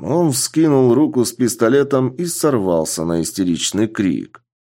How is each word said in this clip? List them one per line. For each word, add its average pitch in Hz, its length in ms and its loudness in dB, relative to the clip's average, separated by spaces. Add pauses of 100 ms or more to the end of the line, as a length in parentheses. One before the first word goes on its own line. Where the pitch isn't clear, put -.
Он 151 300 0
вскинул 131 640 2
руку 131 300 2
с - 80 -6
пистолетом 131 760 0
и 170 160 -6
сорвался 92 800 -2
на 85 160 -2
истеричный 92 680 -2
крик. 80 540 -6 (360)